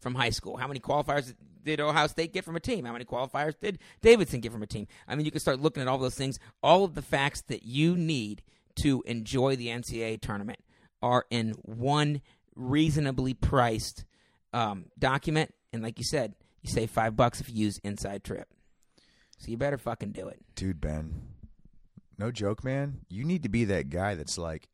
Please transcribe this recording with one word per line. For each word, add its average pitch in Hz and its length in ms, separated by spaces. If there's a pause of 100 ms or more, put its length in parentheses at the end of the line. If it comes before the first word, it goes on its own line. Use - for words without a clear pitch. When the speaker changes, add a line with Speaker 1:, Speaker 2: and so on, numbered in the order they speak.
Speaker 1:
from 123 160
high 120 140
school? - 260
How 127 100
many 139 140
qualifiers 143 520 (320)
did 151 160
Ohio 151 280
State 165 240
get 180 120
from 165 120
a 165 40
team? 214 260
How 117 60
many 120 120
qualifiers 135 560
did 208 180 (240)
Davidson 214 380
get 113 100
from 110 140
a - 20
team?" 107 220 (180)
I - 80
mean, 151 120
you 156 40
can 156 100
start 135 200
looking 147 220
at 127 60
all 131 100
those 131 180
things. 135 240 (200)
All 175 220
of 175 140
the 147 60
facts 139 400
that - 200
you 151 340
need 135 460 (400)
to 135 240
enjoy 123 480
the 120 160
N 120 140
C 117 180
A 113 120
A - 20
tournament 104 420 (420)
are 123 300
in 113 220 (100)
one 143 580 (360)
reasonably 135 760
priced, 117 680 (480)
um, 104 320 (120)
document. 139 560 (200)
And 117 100
like 113 160
you 120 60
said, 117 300 (280)
you - 80
save 113 200
five 113 260
bucks 123 240
if - 100
you 113 60
use 104 220
Inside 101 440
Trip. - 260 (880)
So - 120
you 113 60
better 139 220
fucking 117 340
do 95 160
it. - 100 (160)
Speaker 2:
Dude, 92 260
Ben, 78 340 (1000)
no 110 140
joke, 107 320
man. 139 460
You 104 160
need 170 180
to 120 60
be 113 180
that 80 240
guy 95 240
that's 76 240
like 80 360